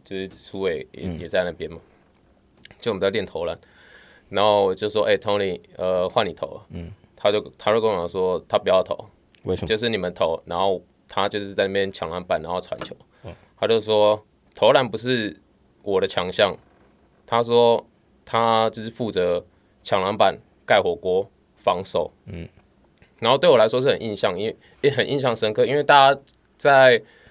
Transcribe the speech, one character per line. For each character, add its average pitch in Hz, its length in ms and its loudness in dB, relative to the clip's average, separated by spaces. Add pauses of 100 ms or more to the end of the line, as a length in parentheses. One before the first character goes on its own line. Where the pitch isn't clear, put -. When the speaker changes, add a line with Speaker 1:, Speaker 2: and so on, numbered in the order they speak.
Speaker 1:
就 98 100 -12
是 95 160 -8
苏 - 300 -14
伟 85 320 -4
也， 67 100 -14
Speaker 2:
嗯。 85 160 -8
Speaker 1:
也 85 80 -12
在 92 160 0
那 87 80 -6
边 80 180 -12
嘛， 82 80 -16 (1040)
就 117 120 -4
我 - 20 -4
们 92 80 -6
在 98 80 2
练 101 160 -4
投 - 180 -8
篮， 85 160 -6 (720)
然 98 120 -2
后 104 220 4
我 95 100 2
就 101 140 -4
说 104 220 0
：“哎， 101 80 4
Tony， 101 420 -2 (160)
呃， 92 320 -2
换 107 180 -2
你 87 60 -6
投。” - 300 -12 (100)
Speaker 2:
嗯。 87 180 -12 (280)
Speaker 1:
他 104 140 0
就， 104 100 -2 (160)
他 107 160 0
就 113 80 2
跟 110 100 2
我 87 160 -4
说： 92 400 -2
“他 104 100 0
不 - 120 -2
要 95 120 4
投， - 140 -8 (480)
Speaker 2:
为 92 120 -4
什 95 80 -6
么？ 85 40 -6
Speaker 1:
就 110 80 0
是 117 140 -2
你 110 80 -2
们 90 160 -6
投。” 82 320 -2
然 87 120 -6
后 92 240 0 (280)
他 101 180 -2
就 104 120 -6
是 98 140 -10
在 98 140 0
那 98 60 -6
边 98 180 -2
抢 85 180 -10
篮 87 140 -8
板， 85 180 -4
然 80 80 -10
后 90 120 -4
传 - 200 -12
球。 - 140 -14 (300)
Speaker 2:
嗯。 117 80 -14 (260)
Speaker 1:
他 104 80 0
就 113 140 2
说 104 420 2 (320)
：“投 110 160 6
篮 135 160 4
不 98 100 -8
是 117 380 -2 (460)
我 95 180 -2
的 95 80 0
强 92 240 -4
项。” 98 240 0 (720)
他 117 140 0
说 117 420 4 (400)
他 113 460 2
就 110 140 -8
是 110 40 -10
负 113 240 -8
责 90 320 -2 (400)
抢 101 200 -2
篮 101 120 -2
板、 98 220 2 (260)
盖 110 160 4
火 87 160 0
锅、 95 320 -2 (280)
防 92 280 -2
守。 - 280 -6 (160)
Speaker 2:
嗯。 85 200 -14 (680)
Speaker 1:
然 117 140 0
后 135 40 4
对 170 140 2
我 131 80 6
来 110 100 6
说 127 140 -2
是 135 60 0
很 107 120 0
印 107 160 -8
象， 95 220 -2
因 104 80 -6
为， 113 100 -6 (260)
也 139 100 4
很 123 180 -2
印 139 100 -4
象 127 160 0
深 107 160 -2
刻， 120 140 2
因 131 100 0
为 147 60 0
大 139 320 6
家 135 80 -6 (360)
在 131 440 6 (300)